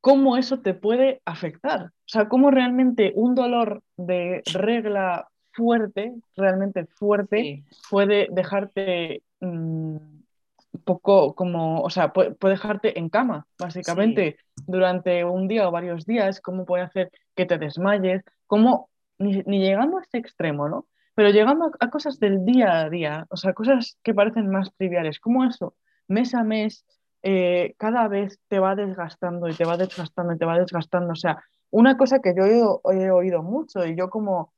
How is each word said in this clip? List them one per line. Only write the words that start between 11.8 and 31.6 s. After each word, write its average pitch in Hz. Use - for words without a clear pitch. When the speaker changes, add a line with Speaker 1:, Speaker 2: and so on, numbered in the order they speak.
Speaker 1:
o -
sea, 165
puede, -
puede 190
dejarte 208
en 165
cama, 208
básicamente, 180
Speaker 2:
Sí. 139
Speaker 1:
durante 180
un 185
día 202
o -
varios 170
días, 202
cómo 185
puede 180
hacer 180
que 185
te 175
desmayes, 185
cómo, 226
ni, 196
ni 196
llegando 226
a -
este -
extremo, 151
¿no? 220
Pero 208
llegando 262
a, 302
a 240
cosas 294
del 196
día 208
a 156
día, 160
o 185
sea, 185
cosas 240
que 220
parecen 208
más 190
triviales, 170
como 254
eso, 240
mes 247
a 240
mes, 214
eh, 180
cada 226
vez 196
te 196
va 190
desgastando 175
y 160
te 165
va 170
desgastando 175
y 160
te 170
va 165
desgastando. 175
O 160
sea, 160